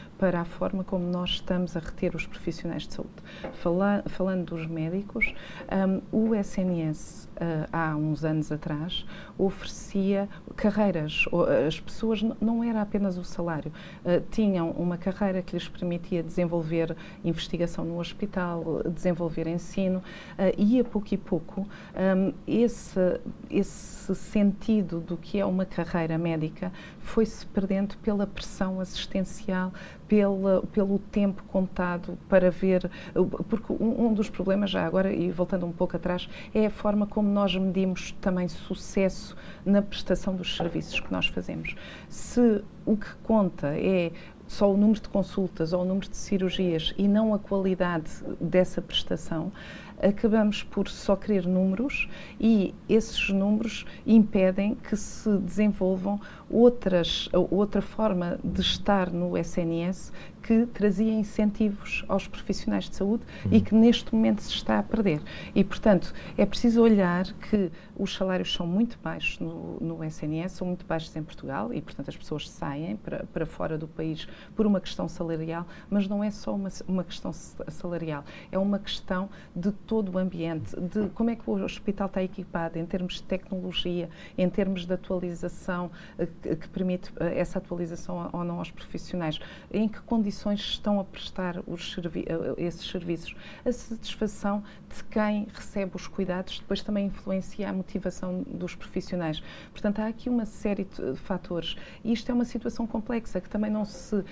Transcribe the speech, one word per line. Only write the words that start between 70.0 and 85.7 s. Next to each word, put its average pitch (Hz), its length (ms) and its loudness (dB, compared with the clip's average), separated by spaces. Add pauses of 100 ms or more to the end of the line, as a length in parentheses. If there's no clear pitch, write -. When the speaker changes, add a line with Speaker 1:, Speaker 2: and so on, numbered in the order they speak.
Speaker 1:
S 156 200 -6
N 151 160 -2
S, 185 160 -6
são 185 120 -4
muito 180 180 -4
baixos 165 300 -4
em 160 60 -4
Portugal 156 500 -6
e, 151 80 -4
portanto, 143 300 -10
as 156 60 -12
pessoas - 320 -8
saem 156 480 -6
para, - 360 -8
para 160 140 -2
fora 160 320 -4
do 156 100 -8
país 160 400 -6 (260)
por 214 120 4
uma 202 120 4
questão 180 300 -4
salarial, 165 580 -4 (220)
mas 202 180 2
não 202 160 0
é 214 80 0
só 214 240 -6
uma, 196 140 -2 (180)
uma 185 160 0
questão - 300 -6
sa-, - 380 -10
salarial, 160 520 -4 (300)
é 185 60 0
uma 202 200 2
questão 196 520 -4 (240)
de 180 180 0
todo 202 420 -2
o 185 40 2
ambiente, 165 600 -2
de 190 320 -2
como 226 200 2
é 233 60 -2
que - 120 -8
o 220 60 0
hospital 196 520 -2
está 190 160 -2
equipado 170 560 -4
em 165 60 -2
termos 180 300 -4
de - 80 -8
tecnologia, 180 880 -4 (260)
em 180 120 4
termos 185 360 2
de 175 80 -2
atualização, 175 1000 -4 (280)